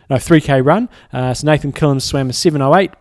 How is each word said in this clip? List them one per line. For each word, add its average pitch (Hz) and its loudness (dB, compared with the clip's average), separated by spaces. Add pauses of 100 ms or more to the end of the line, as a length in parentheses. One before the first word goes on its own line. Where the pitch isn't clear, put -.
no, 135 0
three 160 4
K 139 0
run. 180 0 (240)
Uh, 127 -4
so 147 -6
Nathan 147 0
Killam 139 0
swam 135 -4
a 123 -6
seven 151 -2
oh 135 2
eight, 190 0